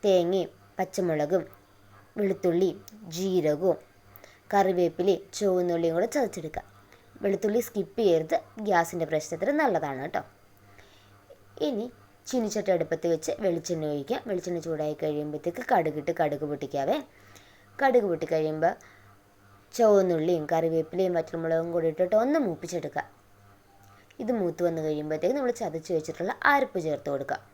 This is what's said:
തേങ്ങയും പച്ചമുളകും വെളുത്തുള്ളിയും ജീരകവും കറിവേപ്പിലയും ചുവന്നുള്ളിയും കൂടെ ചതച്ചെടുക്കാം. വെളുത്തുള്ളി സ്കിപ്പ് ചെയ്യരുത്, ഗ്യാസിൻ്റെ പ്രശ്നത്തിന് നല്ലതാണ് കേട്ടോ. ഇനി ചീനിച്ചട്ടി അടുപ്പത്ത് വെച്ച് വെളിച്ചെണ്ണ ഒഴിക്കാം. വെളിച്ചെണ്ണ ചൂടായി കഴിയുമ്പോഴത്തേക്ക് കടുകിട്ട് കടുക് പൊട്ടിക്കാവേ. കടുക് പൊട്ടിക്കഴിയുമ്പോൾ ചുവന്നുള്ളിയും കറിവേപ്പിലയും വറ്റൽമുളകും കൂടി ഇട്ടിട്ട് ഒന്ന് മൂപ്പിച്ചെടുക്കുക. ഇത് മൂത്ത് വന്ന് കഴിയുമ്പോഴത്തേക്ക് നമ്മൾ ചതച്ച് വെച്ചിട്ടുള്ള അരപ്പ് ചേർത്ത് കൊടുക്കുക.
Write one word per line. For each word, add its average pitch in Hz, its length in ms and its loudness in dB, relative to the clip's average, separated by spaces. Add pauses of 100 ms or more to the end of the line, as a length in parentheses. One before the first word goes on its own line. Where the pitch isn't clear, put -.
തേങ്ങയും 185 460 4 (280)
പച്ചമുളകും 170 640 0 (760)
വെളുത്തുള്ളിയും 185 580 0 (380)
ജീരകവും 175 640 2 (760)
കറിവേപ്പിലയും 185 680 2 (180)
ചുവന്നുള്ളിയും 175 600 2
കൂടെ 214 180 0
ചതച്ചെടുക്കാം. 190 500 -4 (600)
വെളുത്തുള്ളി 202 420 0
സ്കിപ്പ് - 320 -6
ചെയ്യരുത്, 170 360 4 (340)
ഗ്യാസിൻ്റെ 170 420 2
പ്രശ്നത്തിന് 165 480 -2
നല്ലതാണ് 151 460 0
കേട്ടോ. - 180 -4 (1400)
ഇനി 233 180 -2 (420)
ചീനിച്ചട്ടി 208 500 0
അടുപ്പത്ത് 160 360 -2
വെച്ച് 160 180 -4 (140)
വെളിച്ചെണ്ണ 165 480 -2
ഒഴിക്കാം. 147 280 -4 (100)
വെളിച്ചെണ്ണ 175 360 -4
ചൂടായി 151 360 -4
കഴിയുമ്പോഴത്തേക്ക് 151 600 -4 (100)
കടുകിട്ട് 156 480 0
കടുക് 147 300 -2
പൊട്ടിക്കാവേ. 147 460 -2 (840)
കടുക് 233 300 4
പൊട്ടിക്കഴിയുമ്പോൾ 156 640 0 (1000)
ചുവന്നുള്ളിയും 180 760 6
കറിവേപ്പിലയും 165 680 2
വറ്റൽമുളകും 165 560 -2
കൂടി 165 180 0
ഇട്ടിട്ട് 180 300 0
ഒന്ന് 277 240 2
മൂപ്പിച്ചെടുക്കുക. 165 580 -6 (1200)
ഇത് 226 160 -4
മൂത്ത് 175 280 -2
വന്ന് 165 180 0
കഴിയുമ്പോഴത്തേക്ക് 156 540 -2
നമ്മൾ 254 220 -2
ചതച്ച് 160 360 -6
വെച്ചിട്ടുള്ള 165 360 -4 (200)
അരപ്പ് 269 320 0
ചേർത്ത് 151 280 -4
കൊടുക്കുക. 139 260 -4 (160)